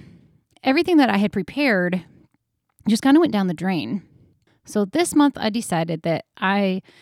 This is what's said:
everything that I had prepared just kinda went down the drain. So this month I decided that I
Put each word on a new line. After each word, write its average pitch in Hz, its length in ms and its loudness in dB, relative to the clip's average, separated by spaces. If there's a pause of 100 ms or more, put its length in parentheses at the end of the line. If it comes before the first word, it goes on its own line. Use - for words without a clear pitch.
(640)
everything 320 360 2
that 254 120 4
I 196 60 0
had 202 160 0
prepared 185 720 -2 (840)
just 220 160 0
kinda 269 160 6
went 339 140 2
down 196 160 0
the 180 60 -2
drain. 170 480 -4 (600)
So 208 200 -2
this 320 300 -2
month 285 260 2
I 220 100 -4
decided 170 520 -4
that 165 240 -4 (100)
I 190 460 -2 (200)